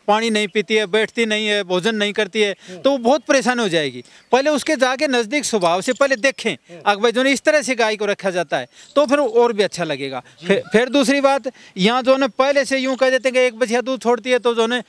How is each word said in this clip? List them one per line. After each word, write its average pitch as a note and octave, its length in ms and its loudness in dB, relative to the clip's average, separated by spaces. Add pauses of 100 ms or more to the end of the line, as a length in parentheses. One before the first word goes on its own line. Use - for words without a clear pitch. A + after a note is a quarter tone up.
पानी A3 220 2
नहीं G#3+ 180 0
पीती G#3+ 260 -2
है, G#3+ 120 2
बैठती G#3+ 400 0
नहीं G#3+ 200 -2
है, G#3 160 0
भोजन F3+ 320 -2
नहीं G#3 180 -2
करती G#3+ 280 -2
है, G3+ 140 0 (300)
तो C4+ 60 4
वो C#4 80 0
बहुत B3 240 2
परेशान B3 380 0
हो A3 80 0
जाएगी। C#3+ 360 -2 (280)
पहले C4+ 180 4
उसके D4+ 260 0
जाके C4 320 0
नज़दीक A#3+ 360 -2
स्वभाव F3 360 0
से B3 120 -2
पहले C4+ 240 0
देखें, A3 400 -2 (300)
अगर G3+ 140 0
भाई A3+ 120 2
जो A3 80 0
है B3+ 40 0
ना, C#4 60 2
इस C4+ 120 -2
तरह D4+ 200 2
से B3+ 120 -4
गाय A3 220 -2
को G#3 100 -4
रखा G3 240 -2
जाता E3+ 260 -4
है, B2+ 100 -6 (300)
तो C#4+ 100 4
फिर C4+ 120 2
और A#3 340 2
भी G3+ 100 0
अच्छा F3 220 -2
लगेगा। C3+ 380 -6 (240)
फिर, G3 160 2 (100)
फिर A#3+ 160 2
दूसरी C4+ 320 2
बात, C#4 220 2 (340)
यहाँ A3 260 0
जो B3+ 100 4
है C4+ 60 4
ना, C4+ 80 2
पहले C4+ 380 0
से C4+ 140 -2
यूँ C4 180 -2
कह C4 140 2
देते C4 180 0
हैं B3 60 -2
कि B3+ 60 2
एक B3 180 0
बछिया A#3+ 220 0
दूध B3 220 -6
छोड़ती A#3 280 -2
है, B3 80 2
तो A#3+ 160 0
जो A3+ 80 0
है A3+ 60 0
ना, A#3+ 200 -4